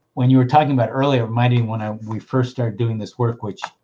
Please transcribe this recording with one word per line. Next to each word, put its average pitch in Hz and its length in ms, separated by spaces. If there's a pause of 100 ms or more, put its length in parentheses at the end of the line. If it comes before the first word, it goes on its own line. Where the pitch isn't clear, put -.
(140)
when 127 160
you 131 80
were 127 80
talking 147 260
about 120 180
earlier, 135 360
reminding 120 400
when 110 160
I, 107 80
we 110 300
first 127 320
started 113 260
doing 117 180
this 104 220
work, 117 240
which 98 180 (240)